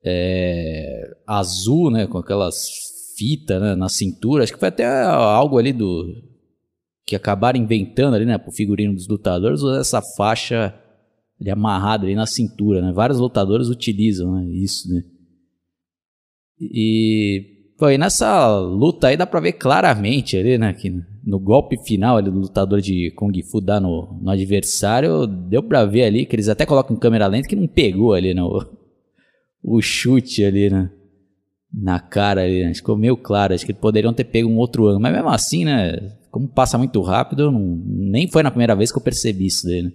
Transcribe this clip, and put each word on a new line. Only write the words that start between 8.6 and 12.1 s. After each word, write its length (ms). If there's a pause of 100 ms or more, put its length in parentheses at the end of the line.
dos 140
lutadores, 540
usar 180
essa 220 (160)
faixa 560 (680)
ali 100
amarrada 560
ali 100